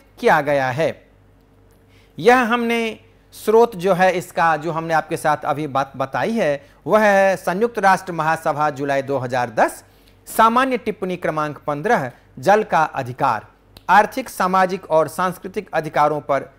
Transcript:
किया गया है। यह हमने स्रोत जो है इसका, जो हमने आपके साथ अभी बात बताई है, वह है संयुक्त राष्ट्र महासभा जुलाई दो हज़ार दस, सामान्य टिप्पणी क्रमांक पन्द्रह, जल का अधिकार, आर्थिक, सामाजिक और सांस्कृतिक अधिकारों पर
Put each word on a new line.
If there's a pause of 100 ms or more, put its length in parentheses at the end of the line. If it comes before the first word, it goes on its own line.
(200)
किया
गया
है। (1120)
यह
हमने (340)
स्रोत
जो
है
इसका,
जो
हमने
आपके
साथ
अभी
बात
बताई
है, (220)
वह
है
संयुक्त
राष्ट्र
महासभा
जुलाई
दो
हज़ार
दस, (440)
सामान्य
टिप्पणी
क्रमांक
पन्द्रह, (280)
जल
का
अधिकार, (420)
आर्थिक,
सामाजिक
और
सांस्कृतिक
अधिकारों
पर